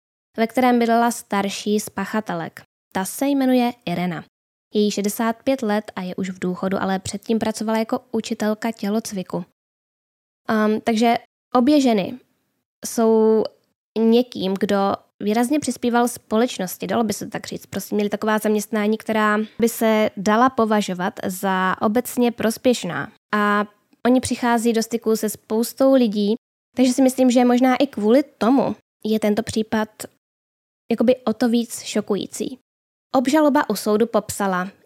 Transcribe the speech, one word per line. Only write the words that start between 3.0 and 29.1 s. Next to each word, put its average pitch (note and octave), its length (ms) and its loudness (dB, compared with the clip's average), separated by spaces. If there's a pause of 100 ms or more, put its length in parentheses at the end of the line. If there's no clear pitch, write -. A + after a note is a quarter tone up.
se - 220 -4
jmenuje B3+ 460 2 (120)
Irena. F3 380 -4 (500)
Je G#3+ 80 2
jí G#3 100 2
šedesát A3+ 520 -4
pět C4+ 180 0
let G#3+ 340 -2
a G3 60 -8
je F3+ 140 -8
už F#3+ 140 -6
v F#3 100 -12
důchodu, F#3+ 420 -4
ale F#3+ 180 -2
předtím G#3+ 400 -4
pracovala A3 400 -2
jako A3+ 220 -4 (100)
učitelka A3 600 -4
tělocviku. G3 760 -6 (1000)
Ehm, G#3+ 340 0
takže A#3 340 2 (380)
obě C4+ 280 4
ženy A#3+ 380 0 (680)
jsou A3 580 4 (540)
někým, A3+ 640 2
kdo G3 340 0 (260)
výrazně A#3+ 400 0
přispíval A#3+ 480 0
společnosti, A3 800 -4
dalo G#3 160 0
by G#3 100 -2
se - 140 -10
tak - 200 -10
říct. - 180 -12
Prostě - 300 -8
měli G#3 140 -2
taková G#3+ 280 -2
zaměstnání, G#3+ 600 -2
která G#3+ 400 0 (220)
by A3+ 100 2
se G#3+ 480 0
dala G#3+ 320 2
považovat G#3 640 -2 (120)
za F#3 560 -2
obecně A#3+ 500 0
prospěšná. G#3+ 800 -2 (240)
A G#3 300 2 (400)
oni B3 160 4
přichází A#3 520 0
do A3 100 0
styku A3 320 -2
se G#3+ 140 -2
spoustou A#3+ 640 0
lidí, G#3+ 420 2 (400)
takže B3+ 180 2
si - 80 2
myslím, B3+ 300 4
že B3 140 4
možná B3 300 4
i C#4 120 2
kvůli A#3 360 2
tomu A3+ 520 0 (300)
je A3 140 0